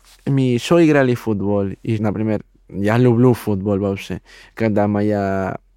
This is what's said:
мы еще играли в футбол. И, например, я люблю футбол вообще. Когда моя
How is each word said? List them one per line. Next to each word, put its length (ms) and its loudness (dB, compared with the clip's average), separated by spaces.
мы 160 0
еще 440 2
играли 300 4
в 60 -8
футбол. 480 -2
И, 160 -4
например, 460 -4
я 280 0
люблю 360 4
футбол 460 -2
вообще. 420 -4
Когда 340 0
моя 680 -2